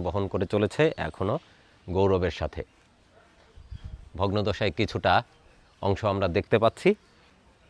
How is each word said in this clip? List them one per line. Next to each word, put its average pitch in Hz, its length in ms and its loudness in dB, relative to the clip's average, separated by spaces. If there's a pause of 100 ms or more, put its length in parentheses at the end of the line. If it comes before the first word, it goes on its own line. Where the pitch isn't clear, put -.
বহন 98 180 -2 (100)
করে 98 200 -2
চলেছে 104 300 0 (240)
এখনও 95 280 -4 (600)
গৌরবের 92 440 2
সাথে। 76 220 -6 (1600)
ভগ্নদশায় 98 600 0
কিছুটা 98 340 2 (680)
অংশ 98 200 0 (120)
আমরা 98 140 0 (100)
দেখতে 101 260 2
পাচ্ছি। 113 260 2 (800)